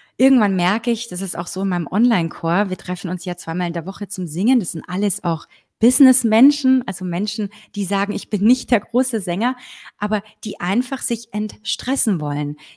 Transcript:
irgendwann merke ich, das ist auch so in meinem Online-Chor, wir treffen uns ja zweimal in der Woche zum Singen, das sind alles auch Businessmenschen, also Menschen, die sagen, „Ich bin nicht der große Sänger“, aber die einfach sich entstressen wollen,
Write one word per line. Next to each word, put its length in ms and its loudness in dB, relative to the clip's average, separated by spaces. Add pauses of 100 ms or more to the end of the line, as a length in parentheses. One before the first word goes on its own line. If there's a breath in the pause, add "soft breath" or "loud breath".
(180 loud breath)
irgendwann 380 4
merke 360 0
ich, 180 -4
das 120 -8
ist 160 -6
auch 100 -6
so 160 -6
in 60 0
meinem 180 0
Online-Chor, 800 2
wir 80 -4
treffen 320 -6
uns 160 -6
ja 100 -6
zweimal 320 -4
in 60 -4
der 120 -6
Woche 220 -8
zum 200 -8
Singen, 320 2
das 120 -2
sind 160 -8
alles 360 -2
auch 240 -2 (320 soft breath)
Businessmenschen, 1080 6
also 160 -8
Menschen, 460 -4 (260 loud breath)
die 80 -4
sagen, 300 -2
„Ich 160 -8
bin 160 0
nicht 260 2
der 80 4
große 400 -2
Sänger“, 380 -4 (400 loud breath)
aber 260 -2 (220 soft breath)
die 160 -10
einfach 400 -2
sich 320 -6
entstressen 880 -4
wollen, 340 -4 (220 loud breath)